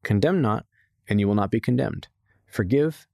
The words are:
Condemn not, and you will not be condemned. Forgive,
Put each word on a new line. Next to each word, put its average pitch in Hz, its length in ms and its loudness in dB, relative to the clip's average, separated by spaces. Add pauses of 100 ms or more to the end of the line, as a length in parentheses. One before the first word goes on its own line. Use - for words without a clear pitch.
Condemn 151 400 2
not, 110 240 -2 (440)
and 104 100 2
you 101 80 2
will 104 80 0
not 101 160 0
be 113 80 0
condemned. - 480 -4 (380)
Forgive, 139 680 -2